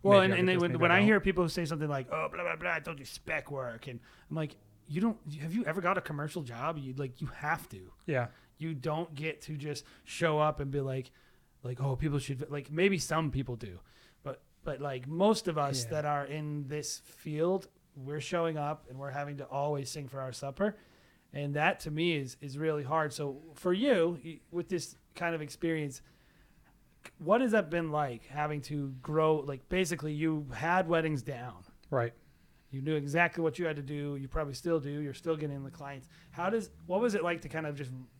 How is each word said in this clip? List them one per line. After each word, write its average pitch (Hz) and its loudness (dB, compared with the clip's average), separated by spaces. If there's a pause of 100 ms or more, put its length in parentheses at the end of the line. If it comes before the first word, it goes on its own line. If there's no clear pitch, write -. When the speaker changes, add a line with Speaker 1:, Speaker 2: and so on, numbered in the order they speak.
Speaker 1:
Well, 196 12
Speaker 2:
Maybe 185 8
Speaker 1:
and, 190 6
Speaker 2:
I'll 180 4
Speaker 1:
and 180 6
Speaker 2:
get 185 6
Speaker 1:
then 185 6
Speaker 2:
this, 175 4
Speaker 1:
when, 175 4
Speaker 2:
maybe 165 2
Speaker 1:
when 170 8
Speaker 2:
I 175 10
Speaker 1:
I - 10
Speaker 2:
don't. 208 8
Speaker 1:
hear 214 8
people 180 4
say 170 -2
something 151 -2
like, 135 -2
"Oh, 156 -2
blah, 175 -6
blah, 165 -2
blah, 170 0
don't 156 -10
do 135 -16
spec - -8
work," 127 -8
and 120 -10 (280)
I'm 151 -6
like, 156 -4 (320)
"You 147 -2
don't, 220 2 (220)
have 160 -6
you 233 0
ever 160 0
got 180 2
a 170 0
commercial 151 -6
job? 131 -4
You, 131 -8
like, 135 -6
you 143 -4
have - -4
to." 92 -16 (160)
Speaker 2:
Yeah. 127 0 (300)
Speaker 1:
You 160 -6
don't 156 -4
get 151 -6
to 156 -8
just 143 -8 (180)
show 156 2
up 151 4
and 139 -4
be 143 0
like, 131 -4 (520)
like, 123 -6
"Oh, 135 0
people 147 0
should," 139 -6
like, 143 -6
maybe 185 4
some 156 0
people 127 -2
do, 95 -12 (440)
but, - -10 (240)
but, 139 -6
like, 131 -6
most 196 4
of 156 0
us 139 0
Speaker 2:
Yeah. 113 -8
Speaker 1:
that 151 -2
are 143 0
in 147 -4
this 151 -6
field, 170 0 (260)
we're 139 -6
showing 165 0
up 147 -4
and 131 -12
we're 139 -8
having 143 -6
to 139 -8
always 143 -2
sing 143 -8
for 135 -8
our 131 -6
supper. 196 -2 (580)
And 143 -4
that 160 2
to 156 -6
me 165 2
is, 135 -4
is 139 -10
really 151 0
hard. 151 0
So 143 -6 (140)
for 180 2
you, 185 4
y-, 160 -12 (120)
with 170 -4
this - -4 (200)
kind 170 -2
of 156 -4
experience, 151 -2 (1160)
what 196 4
has 240 2
that 202 4
been 165 0
like, 139 -2
having 147 -4
to 139 -4
grow? 156 4
Like, 139 -6
basically, 156 0
you 151 0
had 170 2
weddings 160 2
down. 123 -10 (260)
Speaker 2:
Right. 120 2 (580)
Speaker 1:
You 135 -6
knew 156 0
exactly 165 2
what 160 0
you 175 -2
had 156 0
to 147 -6
do. 143 -6
You 135 -8
probably 147 -4
still 165 0
do. 139 -4 (120)
You're 139 -6
still 160 -2
getting 143 -6
the 135 -10
clients. 139 -12 (240)
How 175 -2
does, 220 -2 (180)
what 185 2
was 240 2
it 165 0
like 175 0
to - -12
kind 160 -4
of 147 -6
just 135 -8 (280)